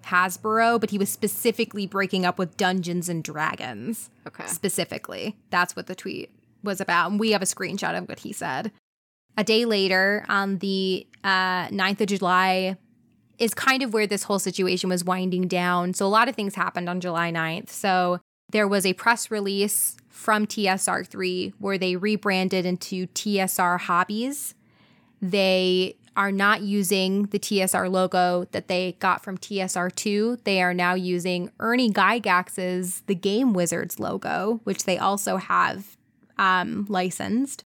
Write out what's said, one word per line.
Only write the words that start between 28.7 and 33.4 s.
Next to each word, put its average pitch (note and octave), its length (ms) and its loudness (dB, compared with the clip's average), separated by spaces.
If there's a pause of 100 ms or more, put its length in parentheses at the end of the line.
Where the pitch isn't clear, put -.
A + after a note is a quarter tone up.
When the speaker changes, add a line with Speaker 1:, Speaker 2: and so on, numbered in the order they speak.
Speaker 1:
got F#3 240 0
from F#3+ 140 -8
T G3 240 -6
S F#3 160 -4
R F3+ 120 -2
two. G#3+ 540 0
They F#3+ 180 2
are F3+ 120 2
now F3+ 220 2
using F3+ 560 -2 (100)
Ernie A#3+ 280 2
Gygax's F#3 1160 0
The G3 80 0
Game G#3 380 2